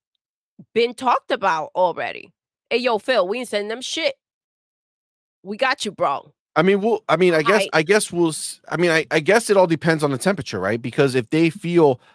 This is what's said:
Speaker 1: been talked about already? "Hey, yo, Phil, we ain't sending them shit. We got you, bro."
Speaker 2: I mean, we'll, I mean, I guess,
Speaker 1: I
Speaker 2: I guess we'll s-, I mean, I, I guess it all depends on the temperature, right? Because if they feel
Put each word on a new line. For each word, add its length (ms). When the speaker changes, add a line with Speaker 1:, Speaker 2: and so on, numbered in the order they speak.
Speaker 1:
been 220
talked 340
about 460
already? 580
"Hey, 60
yo, 200
Phil, 300
we 120
ain't 100
sending 200
them 120
shit. 340
We 120
got 300
you, 60
bro." 420
Speaker 2:
I 80
mean, 180
we'll, 260
I 100
mean, 180
I 80
guess, 280
Speaker 1:
I 80
Speaker 2:
I 40
guess 280
we'll 180
s-, 380
I 100
mean, 120
I, 220
I 80
guess 320
it 60
all 100
depends 360
on 60
the 80
temperature, 420
right? 220
Because 320
if 160
they 220
feel 500